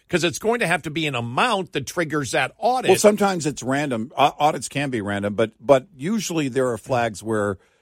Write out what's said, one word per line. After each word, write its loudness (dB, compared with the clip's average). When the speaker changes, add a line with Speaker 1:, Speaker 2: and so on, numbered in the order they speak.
Speaker 1:
'cause 0
it's -2
going 0
to 0
have 0
to -8
be -2
an -2
amount -2
that -6
triggers -4
that 0
audit. 2
Speaker 2:
Well, 6
sometimes 4
it's -6
random. -2
Au-, 4
audits 0
can -4
be -2
random, -2
but, 0
but 4
usually -2
there 0
are -2
flags -4
where -2